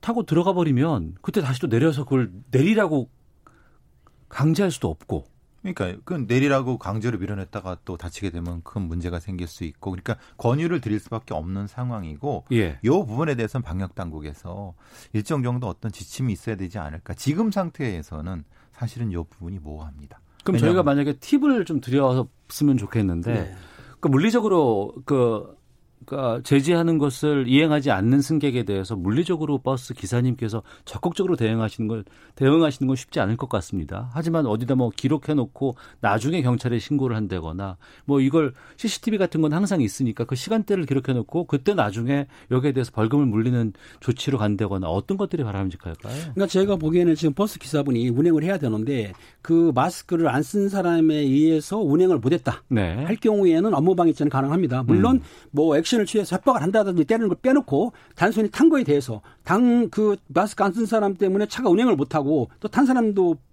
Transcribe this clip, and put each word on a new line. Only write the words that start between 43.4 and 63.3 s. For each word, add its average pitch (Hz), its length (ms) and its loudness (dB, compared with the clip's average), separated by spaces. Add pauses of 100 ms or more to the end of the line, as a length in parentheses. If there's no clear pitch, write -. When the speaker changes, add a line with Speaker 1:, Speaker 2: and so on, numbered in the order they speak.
Speaker 1:
조치로 127 380 -2
간다거나 101 500 0
어떤 98 280 -2
것들이 180 260 -2
바람직할까요? 98 720 -6 (200)
Speaker 3:
그러니까 196 120 0
제가 190 300 0
보기에는 165 380 2
지금 151 180 0
버스 202 260 -2
기사분이 135 520 0
운행을 151 320 2
해야 185 160 0
되는데 113 540 -2 (300)
그 165 320 4
마스크를 165 540 0
안 135 160 0
쓴 202 240 0
사람에 170 460 2
의해서 151 640 2
운행을 170 400 4
못했다 127 500 -2
Speaker 1:
네. 104 360 0
Speaker 3:
할 196 120 -2
경우에는 202 560 4
업무방해죄는 165 560 2
가능합니다. 135 540 0
물론 190 340 4
Speaker 1:
음. 247 40 2 (300)
Speaker 3:
뭐 147 280 4
액션을 208 260 2
취해서 185 320 -2
협박을 240 260 2
한다든지 190 420 2
때리는 226 240 2
걸 175 120 -2
빼놓고 240 520 2 (220)
단순히 208 360 2
탄 320 180 6
거에 277 160 4
대해서 131 380 0 (200)
당-, 233 480 4
그 208 260 2 (120)
마스크 196 340 0
안 196 120 2
쓴 226 120 0
사람 202 280 2
때문에 196 320 2
차가 233 240 0
운행을 214 260 4
못하고 143 540 0 (100)
또 214 80 -8
탄 277 160 2
사람도 208 540 2 (140)